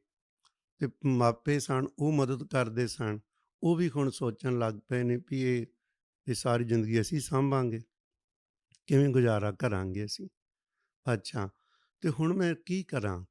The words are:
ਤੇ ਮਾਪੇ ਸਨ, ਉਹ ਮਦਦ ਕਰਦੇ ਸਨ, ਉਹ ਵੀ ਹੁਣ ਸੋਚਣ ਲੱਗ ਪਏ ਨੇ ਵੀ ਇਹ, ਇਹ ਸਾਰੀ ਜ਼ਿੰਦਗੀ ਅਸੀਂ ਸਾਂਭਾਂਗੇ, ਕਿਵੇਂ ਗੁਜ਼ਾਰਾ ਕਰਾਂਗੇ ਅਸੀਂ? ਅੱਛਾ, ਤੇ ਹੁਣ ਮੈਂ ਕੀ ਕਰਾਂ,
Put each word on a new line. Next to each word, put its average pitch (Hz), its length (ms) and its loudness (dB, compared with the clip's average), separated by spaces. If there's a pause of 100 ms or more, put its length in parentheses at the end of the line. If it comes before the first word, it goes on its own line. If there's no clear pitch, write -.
(760)
ਤੇ 139 100 -4 (180)
ਮਾਪੇ 127 540 2
ਸਨ, 135 280 -2 (120)
ਉਹ 147 120 2
ਮਦਦ 135 360 0
ਕਰਦੇ 117 400 -2
ਸਨ, 107 320 -4 (440)
ਉਹ 170 120 4
ਵੀ 170 140 0
ਹੁਣ 135 200 0
ਸੋਚਣ 123 500 -2
ਲੱਗ 110 140 0 (140)
ਪਏ 123 160 0
ਨੇ 120 140 2
ਵੀ 131 240 -6
ਇਹ, 123 240 0 (640)
ਇਹ 127 60 0
ਸਾਰੀ 120 300 0
ਜ਼ਿੰਦਗੀ 113 380 2
ਅਸੀਂ 147 180 -2
ਸਾਂਭਾਂਗੇ, 131 640 0 (1080)
ਕਿਵੇਂ 143 220 6
ਗੁਜ਼ਾਰਾ 110 420 4
ਕਰਾਂਗੇ 98 540 -2
ਅਸੀਂ? 190 240 -10 (840)
ਅੱਛਾ, 101 360 -4 (520)
ਤੇ 165 80 0
ਹੁਣ 160 240 0
ਮੈਂ 175 220 0
ਕੀ 180 280 -6
ਕਰਾਂ, 98 480 -4